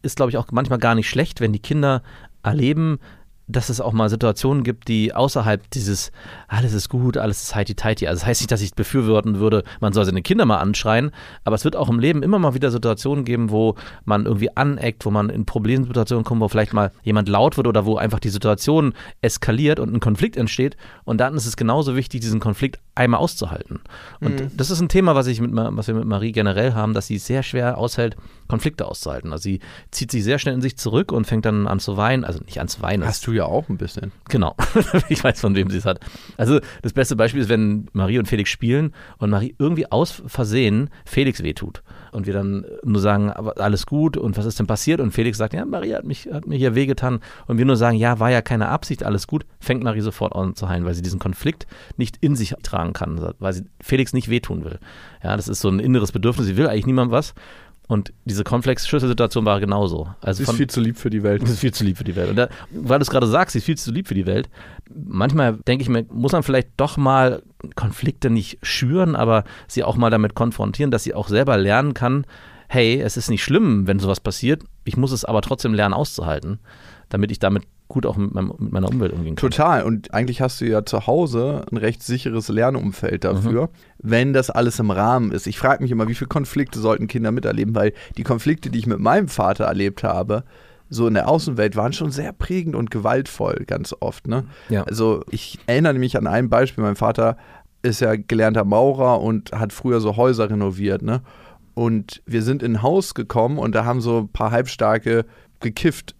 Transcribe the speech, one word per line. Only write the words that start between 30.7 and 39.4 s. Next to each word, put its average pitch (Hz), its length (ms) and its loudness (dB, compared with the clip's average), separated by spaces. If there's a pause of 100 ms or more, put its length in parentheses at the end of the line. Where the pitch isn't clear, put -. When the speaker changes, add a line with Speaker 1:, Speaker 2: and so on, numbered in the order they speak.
Speaker 1:
zurück 123 340 0
und 113 140 0
fängt 110 180 -2
dann 107 240 0
an 98 100 0
zu 98 180 -4
weinen, 120 280 0
also 82 200 -6
nicht - 160 -12
an - 80 -6
zu - 120 -10
weinen. 98 240 -2
Speaker 2:
Hast - 220 -4
du 113 60 -2
ja 104 120 0
auch 104 240 -2
ein 95 80 -4
bisschen. 95 360 -8 (180)
Speaker 1:
Genau. 101 300 0
<laughs> - 500 2
Ich 160 120 0
weiß, 123 180 2
von 101 140 2
wem 95 140 2
sie 95 80 -2
es 90 80 -4
hat. 92 160 0 (380)
Also 123 200 4 (220)
das - 140 -4
beste 131 220 2
Beispiel 117 260 2
ist, 107 80 0
wenn 107 420 2
Marie 98 260 2
und 107 100 0
Felix 104 200 0
spielen 139 460 0 (240)
und 104 100 0
Marie 104 300 0